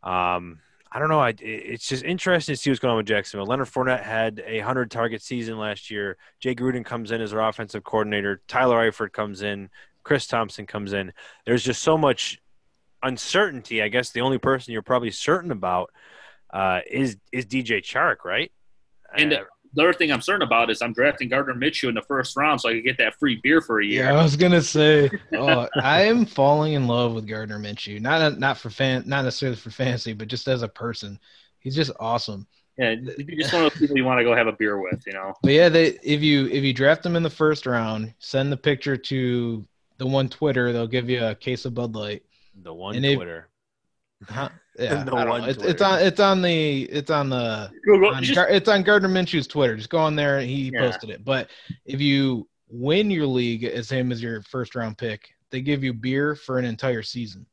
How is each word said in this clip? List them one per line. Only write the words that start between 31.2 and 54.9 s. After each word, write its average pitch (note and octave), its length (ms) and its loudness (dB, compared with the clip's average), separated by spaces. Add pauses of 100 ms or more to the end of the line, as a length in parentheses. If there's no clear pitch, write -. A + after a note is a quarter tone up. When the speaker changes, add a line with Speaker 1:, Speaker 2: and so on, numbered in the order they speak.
Speaker 3:
He's C3+ 160 -8
just C#3+ 260 0
awesome. A2 460 -4 (320)
Speaker 2:
Yeah, A#2 160 2 (220)
he's D3 200 -10
just D3+ 160 -2
one E3 120 4
of D3 80 4
those D#3+ 80 -6
people C#3+ 160 2
you C3 80 4
wanna B2 200 4
go A#2+ 100 4
have A#2 120 4
a A2 60 0
beer G#2 280 -2
with, F2+ 260 -6
you G2 60 -14
know? F#2+ 200 -10 (100)
Speaker 3:
But C3 100 4
yeah, E3 160 8
they, E3 340 4
if D3 200 0
you, D3 260 4
if C#3 160 0
you C3+ 80 2
draft C#3 320 4
him E3+ 120 0
in E3 60 0
the D#3+ 80 0
first D#3 360 0
round, A2+ 520 -2
send C#3 340 -2
the C3+ 40 -4
picture C#3 400 0
to B2 720 -2 (320)
the C3 80 -6
one C3+ 220 2
Twitter, B2+ 440 0
they'll A#2 140 -2
give A#2+ 220 -2
you B2 160 0
a A2 100 0
case B2 300 -6
of B2 100 -6
Bud A#2 200 -4
Light. G#2 280 -8 (400)
Speaker 1:
The F2 100 -16
one F#2 240 -8
Speaker 3:
And C3+ 100 0
if C#3 100 4
Speaker 1:
Twitter. E2+ 320 -10 (800)
Speaker 3:
Huh? C3+ 260 -8
Speaker 1:
<laughs> - 40 -20 (200)
Speaker 3:
Yeah, C3 260 -4
Speaker 1:
The C3 100 -4
Speaker 3:
I B2+ 100 0
don't A#2+ 40 -2
Speaker 1:
one A#2 140 -2
Speaker 3:
know. A#2+ 60 -4
It's, C3 140 -4
it's F3+ 200 0
Speaker 1:
Twitter. - 20 4
Speaker 3:
on, F#3+ 160 4
it's F#3 180 2
on G3 220 4
the, D#3 440 0
it's D3 260 -6
on C#3+ 180 0
the, A2+ 420 -4 (140)
Speaker 2:
Google, F#3 300 8
Speaker 3:
on C3 80 -4
Speaker 2:
just C#4 120 2
Speaker 3:
Gar-, A#3+ 140 6
it's G3 220 4
on G3+ 120 4
Gardner G3 280 6
Minshew's F3+ 360 0
Twitter. B2+ 300 2
Just G#2+ 140 -10
go E3+ 80 0
on D#3 180 2
there. C#3+ 240 2
He C3 320 -4
Speaker 2:
Yeah. B2+ 80 0
Speaker 3:
posted A#2+ 300 0
it. G#2+ 160 -12
But C3 240 -2 (340)
if C3+ 160 -6
you C#3 480 2 (200)
win D3+ 420 0
your D#3+ 160 0
league A#2+ 380 0
as A#2 260 -6
him B2+ 200 0
as A#2 120 -6
your A#2 180 -6
first A#2+ 340 -10
round A2+ 220 -6